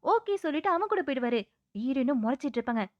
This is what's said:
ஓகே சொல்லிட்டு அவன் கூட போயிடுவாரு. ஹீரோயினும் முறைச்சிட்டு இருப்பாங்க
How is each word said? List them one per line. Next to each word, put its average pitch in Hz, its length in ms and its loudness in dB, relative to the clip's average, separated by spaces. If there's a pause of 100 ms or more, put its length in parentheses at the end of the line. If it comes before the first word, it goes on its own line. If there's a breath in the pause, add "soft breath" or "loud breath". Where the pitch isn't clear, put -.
ஓகே 427 320 2
சொல்லிட்டு 320 320 -2
அவன் 381 220 2
கூட 403 120 2
போயிடுவாரு. 240 380 0 (340)
ஹீரோயினும் 254 460 0
முறைச்சிட்டு 240 360 -2
இருப்பாங்க 233 260 -2 (160)